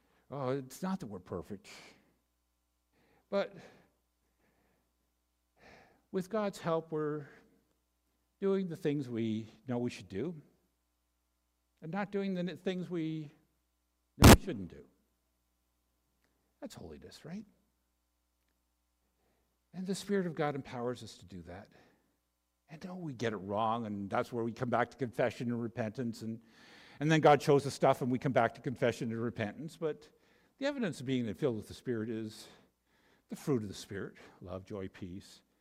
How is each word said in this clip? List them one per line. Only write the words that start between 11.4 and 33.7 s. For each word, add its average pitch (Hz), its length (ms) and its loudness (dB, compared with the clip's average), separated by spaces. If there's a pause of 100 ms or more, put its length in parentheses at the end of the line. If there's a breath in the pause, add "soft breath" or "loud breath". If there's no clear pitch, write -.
And 165 100 -8
not 196 200 -2
doing 196 220 -2
the 180 60 -2
n-, 165 240 -2
things 180 240 -2
we 160 420 -4 (880)
know - 160 12
we - 100 6
shouldn't 101 240 -8
do. - 160 -18 (1800)
That's - 140 -14
holiness, - 500 -16
right? 185 200 -12 (2250)
And 185 120 -6
the 196 80 -2
Spirit 196 320 0
of 165 80 -4
God 147 200 0
empowers 123 480 -6
us 107 120 -16
to - 100 -20
do 90 240 -14
that. 87 200 -14 (1000 soft breath)
And 160 140 -16
no, 185 100 -10
we 170 180 -6
get 117 200 0
it 104 60 -4
wrong, 110 480 0
and 101 220 -4
that's 113 240 0
where 117 120 -2
we 117 80 -2
come 117 180 -4
back 117 220 4
to - 40 -20
confession 123 520 0
and 120 120 0
repentance, 113 600 -4
and, 113 160 -6 (600 loud breath)
and 151 100 2
then 160 100 8
God 147 220 10
shows 143 240 6
us 135 80 -4
stuff, - 260 4
and 127 100 0
we 127 80 2
come 135 140 0
back 117 220 4
to - 60 -18
confession 120 500 0
and 113 100 -4
repentance. 117 580 -6
But 151 300 -6 (500 soft breath)
the 269 80 -4
evidence 240 340 -4
of 123 60 -8
being 123 280 0
filled 123 220 0
with 104 120 -10
the 92 60 -14
Spirit 113 340 -4
is 110 380 -8 (840 soft breath)
the - 80 -10
fruit 131 260 0
of 104 60 -6
the 90 60 -10